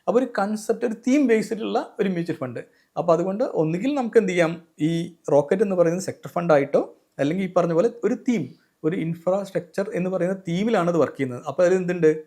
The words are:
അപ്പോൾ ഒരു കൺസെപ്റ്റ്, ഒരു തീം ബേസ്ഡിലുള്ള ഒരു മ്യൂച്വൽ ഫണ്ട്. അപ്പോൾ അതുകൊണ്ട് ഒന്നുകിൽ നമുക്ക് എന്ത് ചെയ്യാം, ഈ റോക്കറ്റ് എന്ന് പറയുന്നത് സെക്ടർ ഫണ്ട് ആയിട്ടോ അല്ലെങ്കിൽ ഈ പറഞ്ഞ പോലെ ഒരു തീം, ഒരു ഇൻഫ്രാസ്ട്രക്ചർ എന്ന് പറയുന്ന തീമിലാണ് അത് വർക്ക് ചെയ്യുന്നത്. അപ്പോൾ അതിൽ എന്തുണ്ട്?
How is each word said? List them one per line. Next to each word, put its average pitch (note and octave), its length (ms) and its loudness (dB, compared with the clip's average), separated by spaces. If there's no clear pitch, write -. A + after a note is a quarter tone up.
അപ്പോൾ G#3 140 2
ഒരു C4 80 -2
കൺസെപ്റ്റ്, G3+ 500 -2
ഒരു G#3+ 60 -6
തീം C#4 200 4
ബേസ്ഡിലുള്ള A3 520 0
ഒരു G3+ 100 2
മ്യൂച്വൽ E3+ 320 -4
ഫണ്ട്. B2 200 -8
അപ്പോൾ E3+ 180 2
അതുകൊണ്ട് F#3+ 300 0
ഒന്നുകിൽ F3+ 520 -2
നമുക്ക് A#3+ 220 2
എന്ത് F#3+ 140 2
ചെയ്യാം, E3+ 220 2
ഈ E3 40 2
റോക്കറ്റ് D3 340 4
എന്ന് F#3+ 100 -2
പറയുന്നത് F3 320 2
സെക്ടർ - 280 -12
ഫണ്ട് E3+ 180 2
ആയിട്ടോ C#3 280 4
അല്ലെങ്കിൽ E3 280 0
ഈ F3 100 -6
പറഞ്ഞ E3+ 160 2
പോലെ F#3 160 2
ഒരു A#3 100 2
തീം, G#3 180 0
ഒരു D#3+ 120 0
ഇൻഫ്രാസ്ട്രക്ചർ F3+ 920 -4
എന്ന് F3+ 120 -2
പറയുന്ന F#3 280 -2
തീമിലാണ് F#3 460 0
അത് E3+ 40 2
വർക്ക് C#3+ 200 2
ചെയ്യുന്നത്. B2+ 300 -6
അപ്പോൾ D3+ 180 0
അതിൽ F#3 160 4
എന്തുണ്ട്? F3 280 2